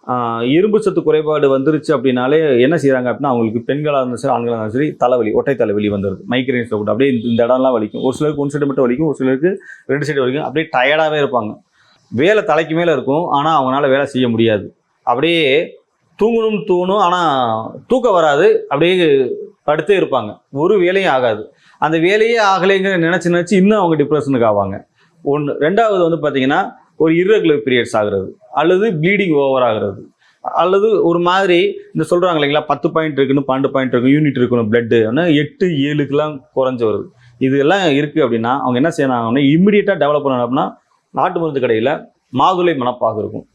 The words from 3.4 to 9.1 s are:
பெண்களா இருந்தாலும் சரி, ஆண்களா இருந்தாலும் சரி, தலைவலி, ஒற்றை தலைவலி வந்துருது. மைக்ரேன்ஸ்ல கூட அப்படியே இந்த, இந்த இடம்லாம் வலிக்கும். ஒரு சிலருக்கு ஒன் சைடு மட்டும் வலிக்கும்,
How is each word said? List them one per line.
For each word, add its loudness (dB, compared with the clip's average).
பெண்களா -2
இருந்தாலும் -2
சரி, -2
ஆண்களா -2
இருந்தாலும் -4
சரி, 0
தலைவலி, 0
ஒற்றை 0
தலைவலி 0
வந்துருது. -4
மைக்ரேன்ஸ்ல -2
கூட -4
அப்படியே 2
இந்த, -2
இந்த 0
இடம்லாம் 2
வலிக்கும். -4
ஒரு 0
சிலருக்கு -2
ஒன் -4
சைடு -2
மட்டும் 0
வலிக்கும், 0